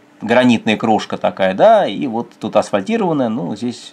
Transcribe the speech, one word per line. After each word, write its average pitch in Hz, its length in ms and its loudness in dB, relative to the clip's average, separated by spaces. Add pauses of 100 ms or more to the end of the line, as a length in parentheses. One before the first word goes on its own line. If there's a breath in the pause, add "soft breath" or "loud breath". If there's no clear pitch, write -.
(220)
гранитная 113 560 2
крошка 104 400 -2
такая, 95 340 -2
да, 185 340 4
и 117 200 -6
вот 117 240 -6 (100)
тут 107 160 -4
асфальтированная, 117 720 0
ну, 113 280 -6
здесь, 120 360 -8